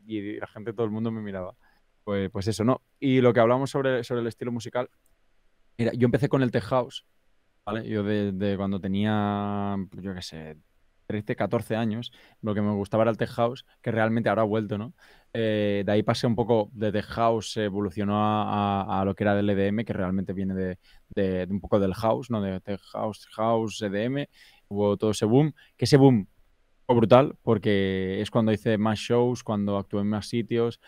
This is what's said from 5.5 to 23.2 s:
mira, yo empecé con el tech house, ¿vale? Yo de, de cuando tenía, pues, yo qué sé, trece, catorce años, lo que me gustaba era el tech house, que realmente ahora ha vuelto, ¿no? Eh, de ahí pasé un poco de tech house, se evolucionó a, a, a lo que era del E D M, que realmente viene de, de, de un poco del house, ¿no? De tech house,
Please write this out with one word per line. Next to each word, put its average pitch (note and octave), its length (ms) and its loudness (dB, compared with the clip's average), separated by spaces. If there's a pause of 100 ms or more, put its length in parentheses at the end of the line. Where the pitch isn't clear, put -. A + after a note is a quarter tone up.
mira, A2+ 140 0
yo A#2+ 140 4
empecé A#2+ 220 2
con C3+ 140 2
el B2 80 2
tech A#2 140 -2
house, C3 420 -4 (580)
¿vale? A2 240 -6
Yo G#2+ 140 0
de, G2+ 300 0
de G2 240 -2
cuando G2 240 -2
tenía, G2+ 960 -2 (140)
pues, F#2+ 120 -16
yo F#2+ 120 -8
qué F2+ 80 -12
sé, D#2 340 -14 (500)
trece, G#2+ 300 -4
catorce A2 400 -2
años, A#2 340 -4 (300)
lo G#2+ 140 -4
que G#2 80 -2
me G#2 100 0
gustaba G2+ 300 0
era A2+ 80 2
el G#2 80 -2
tech A2+ 100 -2
house, A#2+ 380 -2 (160)
que A#2+ 80 -6
realmente A2+ 380 0
ahora G#2 140 2
ha A2 40 2
vuelto, G#2 320 -2
¿no? A2 160 -10 (380)
Eh, G#2 520 0
de G#2 80 0
ahí G#2+ 100 4
pasé A#2 240 0
un A#2 80 2
poco A2 380 2
de G#2+ 180 -2
tech G2 140 -2
house, A2+ 480 0
se G#2+ 120 -2
evolucionó G2+ 520 -2
a, G#2 680 0
a, G2 200 -2
a - 20 0
lo G2 100 0
que G#2+ 100 -2
era G2+ 100 4
del G2+ 160 2
E G2+ 40 2
D G2 140 2
M, G#2+ 160 -2
que G#2 80 -6
realmente F#2+ 400 -2
viene F#2+ 220 -4
de, F#2 240 -4 (320)
de, F#2 360 0
de F#2 60 -6
un G2+ 80 -2
poco G2 180 0
del F#2+ 160 0
house, A#2+ 360 -2
¿no? A2 100 -2
De F#2+ 200 -4
tech G2 200 -10 (120)
house, G#2+ 400 -8